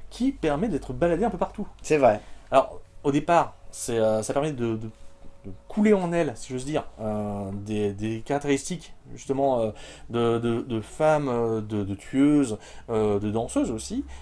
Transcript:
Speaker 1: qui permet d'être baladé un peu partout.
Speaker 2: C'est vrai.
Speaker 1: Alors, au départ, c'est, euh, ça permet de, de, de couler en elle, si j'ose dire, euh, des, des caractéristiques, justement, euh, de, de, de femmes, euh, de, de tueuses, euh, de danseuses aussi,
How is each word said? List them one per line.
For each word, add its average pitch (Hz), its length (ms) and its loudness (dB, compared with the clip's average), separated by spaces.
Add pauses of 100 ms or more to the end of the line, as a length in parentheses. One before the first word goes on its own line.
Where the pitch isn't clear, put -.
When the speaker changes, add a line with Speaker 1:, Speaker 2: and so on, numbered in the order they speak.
Speaker 1:
qui 262 220 -2
permet 160 360 0
d'être 143 260 -4
baladé 170 300 2
un 233 60 2
peu 202 80 -6
partout. - 300 -4 (140)
Speaker 2:
C'est 156 160 2
vrai. 117 220 6 (300)
Speaker 1:
Alors, - 320 4 (220)
au 147 80 2
départ, 151 420 4 (180)
c'est, - 280 -2
euh, 110 220 4
ça 120 120 -2
permet 147 180 0
de, 120 240 -2
de, 110 140 -6 (560)
de 98 60 -10 (180)
couler 214 240 6
en 180 180 2
elle, 170 240 2
si - 160 -12
j'ose 127 140 -6
dire, 143 180 -2 (160)
euh, 104 540 -4
des, 104 400 -2
des 110 260 -4
caractéristiques, 143 760 -2 (220)
justement, 135 460 0
euh, 110 100 0 (380)
de, 117 300 2
de, 117 220 0
de 113 200 -4
femmes, 151 480 2
euh, 117 320 0
de, 104 240 -2
de 98 100 -4
tueuses, 135 600 2 (320)
euh, 107 280 2
de 104 140 -2
danseuses 131 400 0
aussi, 202 320 -6 (180)